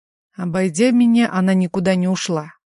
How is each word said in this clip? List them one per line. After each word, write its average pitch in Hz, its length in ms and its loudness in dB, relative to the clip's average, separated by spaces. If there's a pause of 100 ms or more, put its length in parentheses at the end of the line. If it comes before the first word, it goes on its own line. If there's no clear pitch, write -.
(360)
Обойдя 190 560 -2
меня, 240 420 2
она 185 220 0
никуда 185 400 0
не 180 120 0
ушла. 165 440 -4 (260)